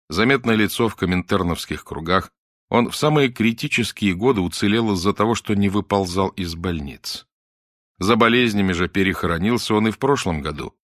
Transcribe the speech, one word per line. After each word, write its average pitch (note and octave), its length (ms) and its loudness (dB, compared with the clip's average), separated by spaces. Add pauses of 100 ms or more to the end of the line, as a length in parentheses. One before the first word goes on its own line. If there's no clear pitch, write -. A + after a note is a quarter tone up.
Заметное A#2 460 2
лицо G#2+ 340 2
в - 80 -12
коминтерновских F2+ 880 -2
кругах, F2 460 -2 (380)
он A#2 220 2
в - 60 -8
самые D3 340 2
критические A2+ 840 -2
годы A2 260 2
уцелел G#2 540 0
из-за F#2 180 0
того, A2 220 0
что G#2+ 200 -4
не G2+ 140 2
выползал F#2+ 600 0
из E2+ 260 -8
больниц. E2 720 -8 (720)
За G#2 180 2
болезнями A2+ 560 4
же F2 160 0
перехоронился F#2 840 0
он G#2+ 140 2
и - 20 -2
в - 80 -6
прошлом B2 420 0
году, D2+ 340 -8 (160)